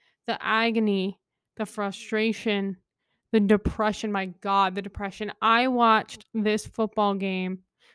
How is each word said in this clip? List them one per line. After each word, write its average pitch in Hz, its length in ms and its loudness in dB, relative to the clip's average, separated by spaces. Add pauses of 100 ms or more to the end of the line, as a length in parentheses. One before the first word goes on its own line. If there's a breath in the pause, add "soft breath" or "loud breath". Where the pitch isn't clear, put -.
(280)
the 226 160 -2
agony, 214 760 0 (340)
the - 100 -6
frustration, 202 1080 -2 (560)
the 226 80 4
depression, 208 720 0
my 196 140 -2
God, 190 500 0
the 202 60 -6
depression. 202 500 -8 (100)
I 233 280 4
watched 233 640 2
this 208 340 -2
football 208 460 -2
game 185 460 -4 (360 soft breath)